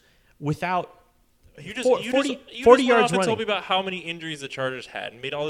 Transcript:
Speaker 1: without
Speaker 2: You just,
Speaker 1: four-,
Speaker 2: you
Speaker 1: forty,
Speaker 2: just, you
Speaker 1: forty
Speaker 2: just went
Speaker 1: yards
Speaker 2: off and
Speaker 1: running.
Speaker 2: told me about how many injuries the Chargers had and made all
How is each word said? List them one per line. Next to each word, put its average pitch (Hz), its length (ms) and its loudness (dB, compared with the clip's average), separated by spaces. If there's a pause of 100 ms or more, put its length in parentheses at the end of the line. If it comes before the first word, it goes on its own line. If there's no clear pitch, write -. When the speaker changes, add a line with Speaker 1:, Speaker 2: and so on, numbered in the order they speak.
(400)
Speaker 1:
without 170 600 -4 (580)
Speaker 2:
You 180 160 -16
just, 247 120 -4
Speaker 1:
four-, 247 140 4
Speaker 2:
you 220 100 -8
Speaker 1:
forty, 269 260 0
Speaker 2:
just, - 220 -20
you 240 60 -12
Speaker 1:
forty 262 180 10
Speaker 2:
just 247 80 2
went 233 100 6
Speaker 1:
yards 240 40 4
Speaker 2:
off 240 60 0
and 185 80 0
Speaker 1:
running. 190 80 0
Speaker 2:
told 220 120 -2
me 226 60 -6
about 202 200 -4
how 190 180 0
many 185 160 -8
injuries 160 420 -10
the 139 80 -10
Chargers 131 380 -6
had 101 260 -10
and 117 100 -20
made 139 120 -8
all 147 160 -4